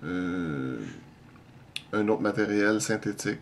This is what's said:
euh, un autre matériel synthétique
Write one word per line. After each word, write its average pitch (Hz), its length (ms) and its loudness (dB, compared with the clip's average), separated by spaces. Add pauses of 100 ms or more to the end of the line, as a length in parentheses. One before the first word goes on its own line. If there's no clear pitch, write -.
euh, 85 720 -4 (1160)
un 107 140 2
autre 110 160 2
matériel 104 580 4
synthétique 104 600 -2